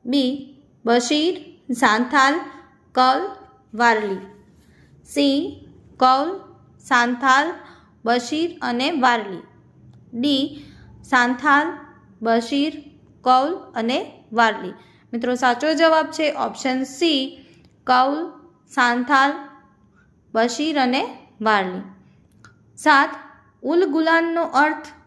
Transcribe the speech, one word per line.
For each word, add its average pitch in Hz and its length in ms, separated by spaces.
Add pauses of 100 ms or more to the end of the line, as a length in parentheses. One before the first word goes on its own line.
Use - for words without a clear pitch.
બી, 269 560 (220)
બશીર, 294 560 (320)
સાંથાલ, 262 680 (540)
કૌલ, 262 340 (460)
વારલી. 214 440 (960)
સી, 285 540 (280)
કૌલ, 277 440 (380)
સાંથાલ, 262 760 (520)
બશીર 302 580
અને 247 280
વારલી. 233 520 (720)
ડી, 277 500 (400)
સાંથાલ, 269 640 (560)
બશીર, 240 500 (480)
કૌલ 269 540
અને 254 580
વારલી. 214 420 (380)
મિત્રો, 240 220
સાચો 254 400
જવાબ 320 360
છે - 220
ઓપ્શન 254 520
સી, 277 640 (400)
કૌલ, 277 460 (420)
સાંથાલ, 262 580 (1000)
બશીર 277 440
અને 269 400 (240)
વારલી. 190 400 (960)
સાત, 302 340 (520)
ઉલ 339 240
ગુલાનનો 330 560
અર્થ? 302 440 (200)